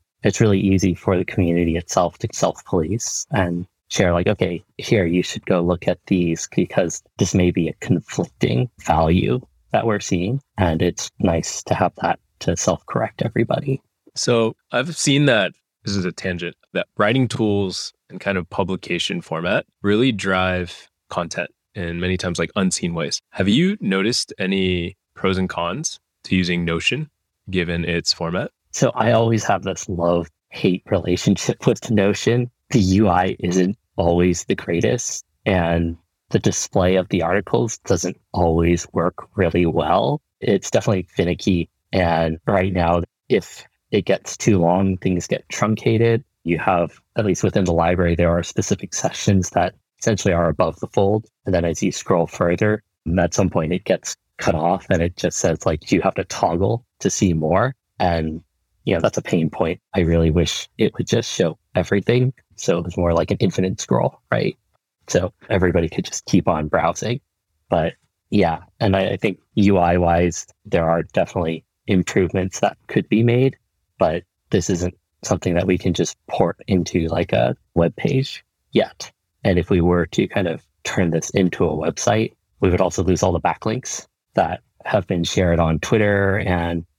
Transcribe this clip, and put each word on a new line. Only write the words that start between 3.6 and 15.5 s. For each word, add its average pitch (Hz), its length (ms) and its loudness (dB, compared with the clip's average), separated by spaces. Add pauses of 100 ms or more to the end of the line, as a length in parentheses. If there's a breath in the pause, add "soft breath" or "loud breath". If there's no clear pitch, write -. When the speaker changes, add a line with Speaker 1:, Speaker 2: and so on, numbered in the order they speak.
Speaker 1:
share, 90 240 2
like, 87 140 0
"Okay, 92 380 -2 (140)
here, 104 280 0
you 87 160 2
should - 240 -10
go 92 140 2
look 87 260 -2
at - 200 -2
these 85 500 0
because 90 480 -2 (140)
this 98 140 0
may 90 200 4
be 82 160 0
a 76 60 -6
conflicting - 920 -2 (120)
value 82 600 2 (300)
that 110 160 0
we're 104 140 0
seeing." 101 400 -2 (180)
And 85 240 2
it's - 380 -2
nice 85 420 -2
to - 120 -4
have - 180 0 (100)
that 85 160 -2 (220)
to 87 160 -2
self-correct - 680 -4
everybody. 123 560 -2 (360)
Speaker 2:
So 117 400 0 (160)
I've 139 240 -4
seen 143 300 2
that, 107 260 2 (320)